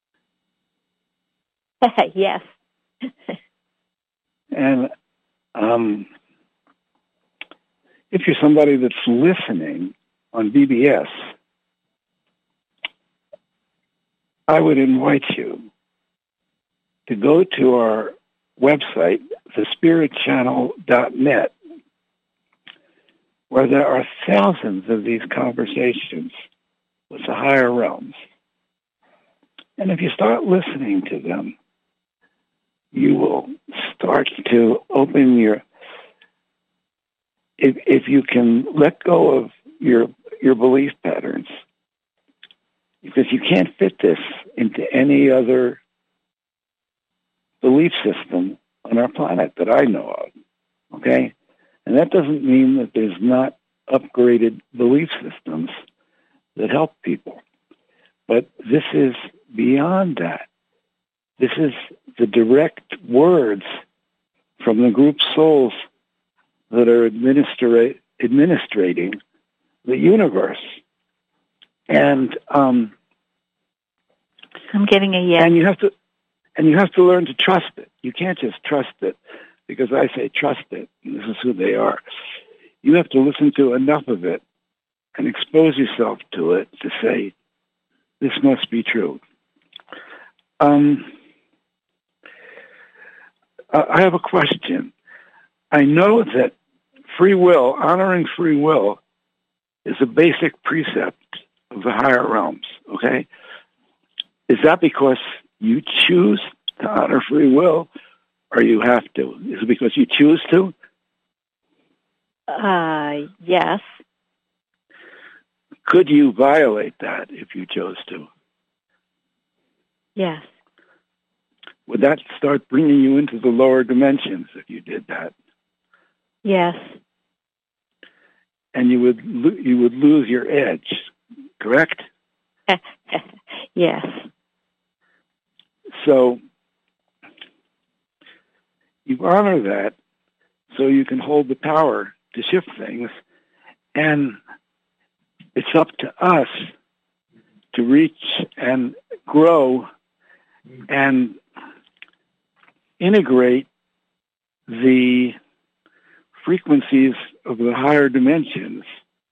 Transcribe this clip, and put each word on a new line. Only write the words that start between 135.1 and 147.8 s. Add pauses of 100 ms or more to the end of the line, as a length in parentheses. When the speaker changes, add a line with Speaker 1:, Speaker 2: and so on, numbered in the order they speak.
Speaker 2:
So (2750)
you
honor
that (840)
so
you
can
hold
the
power (220)
to
shift (100)
things. (840)
And (1200)
it's
up
to (100)
us (1300)
to